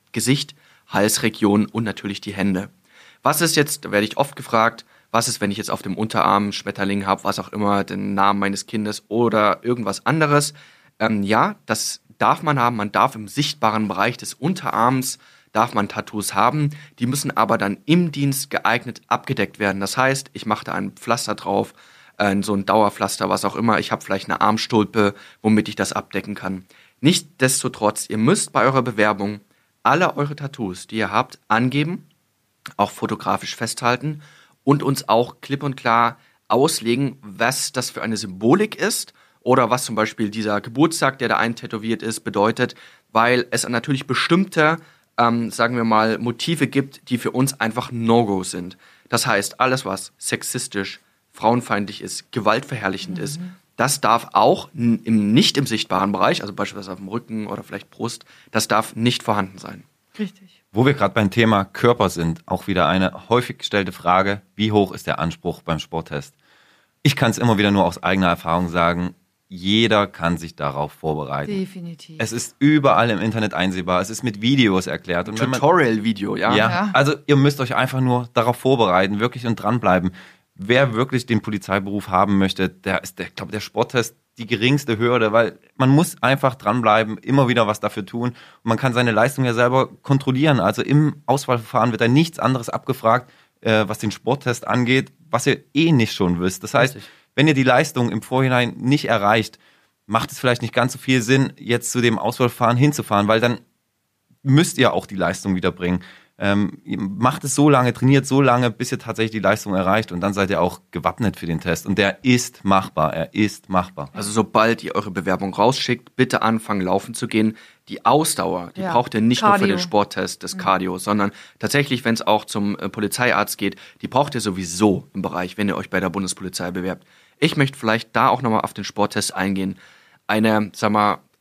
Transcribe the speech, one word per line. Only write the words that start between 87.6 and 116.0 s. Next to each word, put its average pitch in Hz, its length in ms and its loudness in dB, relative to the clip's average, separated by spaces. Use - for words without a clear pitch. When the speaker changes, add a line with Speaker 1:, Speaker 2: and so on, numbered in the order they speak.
Speaker 3:
was 104 120 -2
dafür 104 260 -6
tun. 120 240 -6
Und 120 60 -8
man 113 120 0
kann 131 160 0
seine 120 180 2
Leistung 127 340 2
ja 120 80 0
selber 123 340 2
kontrollieren. 135 580 2
Also 95 220 0
im 147 460 0
Auswahlverfahren 120 640 0
wird 113 100 -4
da 117 60 4
nichts 156 320 4
anderes 127 300 -2
abgefragt, 120 640 0
äh, 110 260 2
was 104 120 -6
den 107 120 -2
Sporttest - 560 -4
angeht, 123 440 0
was 120 180 -2
ihr 131 120 2
eh 160 180 4
nicht 117 220 4
schon 90 260 0
wisst. 92 240 -2
Das - 100 -8
heißt, 135 220 2
Speaker 4:
Richtig. - 160 -20
Speaker 3:
wenn 151 120 4
ihr 156 80 4
die 131 80 2
Leistung 127 480 2
im 110 120 -4
Vorhinein 127 540 0
nicht 135 300 0
erreicht, 107 520 2
macht 110 240 -2
es - 80 -14
vielleicht 123 240 0
nicht 113 100 -6
ganz 123 200 0
so - 60 -14
viel 127 220 2
Sinn, 131 380 2
jetzt 120 320 -4
zu 123 100 -2
dem 117 160 2
Auswahlverfahren 120 600 0
hinzufahren, 113 500 2
weil 110 140 2
dann 120 180 0
müsst 139 360 4
ihr 117 140 4
auch 92 120 -2
die 101 100 -14
Leistung 92 400 -2
wieder 92 160 0
bringen. 90 280 -2
Ähm, 101 460 -2
macht 110 600 -4
es 135 100 -6
so 147 120 4
lange, 127 260 4
trainiert 135 340 2
so 135 160 2
lange, 123 260 4
bis 123 220 -6
ihr 123 80 -4
tatsächlich 110 320 -4
die 110 80 -6
Leistung 101 340 0
erreicht 95 380 0
und 87 100 -6
dann 98 140 -2
seid 98 160 0
ihr 85 100 0
auch 87 200 -2
gewappnet 90 480 -2
für 82 80 -8
den 82 120 -2
Test. - 280 -4
Und 98 100 -2
der 98 260 0
ist 123 400 0
machbar, 95 520 0
er 80 180 -6
ist - 360 -4
machbar. 87 440 -4
Speaker 1:
Also 104 180 -8
sobald 110 520 2
ihr - 100 -8
eure 104 160 -4
Bewerbung 92 420 -4
rausschickt, 120 640 0